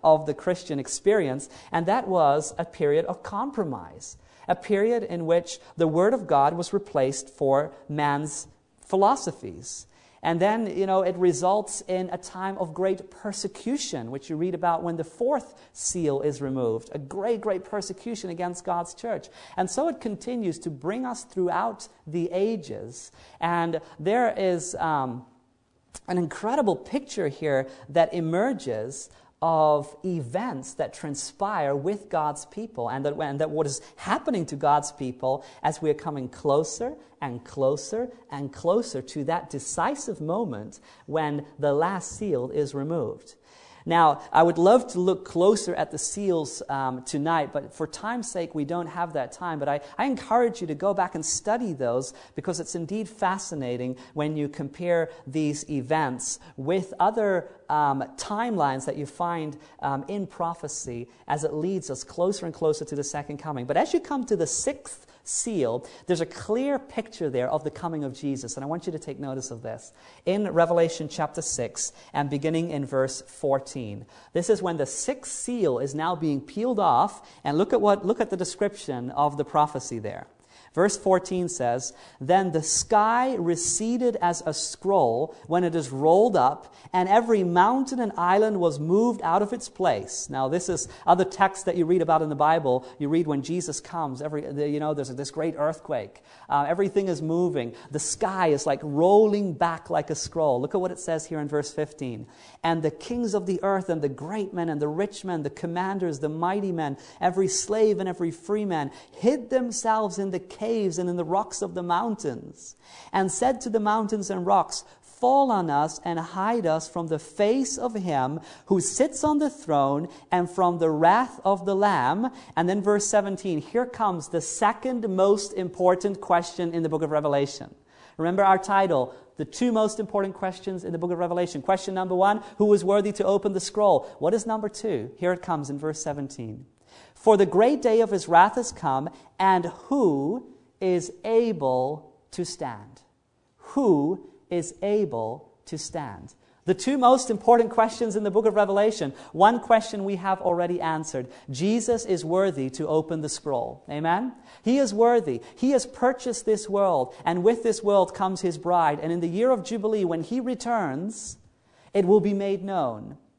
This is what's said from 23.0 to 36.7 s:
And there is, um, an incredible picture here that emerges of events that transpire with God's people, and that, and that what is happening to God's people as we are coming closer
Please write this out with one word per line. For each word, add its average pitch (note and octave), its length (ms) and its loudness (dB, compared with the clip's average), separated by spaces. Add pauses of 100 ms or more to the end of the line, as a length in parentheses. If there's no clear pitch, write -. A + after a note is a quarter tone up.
And E3+ 400 0 (180)
there A3 400 2
is, F3+ 380 0
um, C3+ 500 -2 (800)
an F3+ 120 0
incredible G#3 580 0
picture A3 500 -6
here C3+ 400 0 (220)
that D#3+ 260 2
emerges D#3+ 960 -4 (340)
of D#3 600 4
events E3 680 -4
that - 200 -6
transpire D3+ 800 -4
with F#3+ 340 -4
God's D3+ 380 -2
people, G3+ 420 -8
and C3+ 160 -4
that, D3 140 0
and C#3+ 220 -4
that D#3 100 0
what D3+ 160 0
is C3+ 140 -6 (160)
happening F#3 500 -2
to - 80 -8
God's C#3+ 380 2
people C3 520 -4 (200)
as D#3 180 -2
we D#3 80 2
are C#3+ 40 4
coming D3 340 -6
closer D#3+ 680 0 (260)